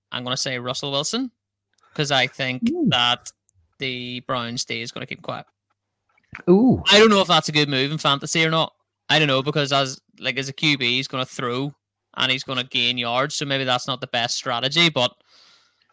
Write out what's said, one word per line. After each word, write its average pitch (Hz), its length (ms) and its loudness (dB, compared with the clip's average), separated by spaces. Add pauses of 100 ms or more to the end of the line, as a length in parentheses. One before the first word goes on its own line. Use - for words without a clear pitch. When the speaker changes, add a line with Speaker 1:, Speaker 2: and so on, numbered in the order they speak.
(120)
Speaker 1:
I'm 123 120 -8
gonna 123 120 -4
say 131 220 -4
Russell 123 320 -6
Wilson, 185 400 -2 (640)
'cause 143 160 -2
I 131 160 4
think 131 440 -4
Speaker 2:
Ooh. 339 180 0
Speaker 1:
that 123 420 0 (480)
the 123 420 -6
Browns 120 440 -4
D 117 180 -6
is 117 80 -10
gonna 123 160 -10
keep - 160 -14
quiet. - 240 -10 (1000)
Speaker 2:
Ooh. 196 420 6
Speaker 1:
I 202 80 8
don't 220 120 8
know 196 100 6
if 170 80 2
that's 160 200 4
a 156 40 -4
good 147 160 2
move 139 240 0
in 156 60 -6
fantasy 147 460 0
or 160 60 2
not. 160 240 0 (340)
I 147 100 2
don't 151 100 2
know, 131 140 2
because 143 300 -2
as, 135 280 -2 (180)
like, 123 200 -6
as 135 100 -6
a 135 40 -10
Q 147 260 0
B, 123 180 0
he's 135 120 -4
gonna 131 180 -4
throw 135 480 -6 (420)
and 127 160 0
he's 131 120 -4
gonna 127 200 -6
gain 123 340 -2
yards, 123 380 -2
so 151 80 -4
maybe 135 200 -2
that's 127 220 0
not 131 140 -4
the 131 80 -8
best 120 280 -2
strategy, 139 520 0
but 127 260 0 (800)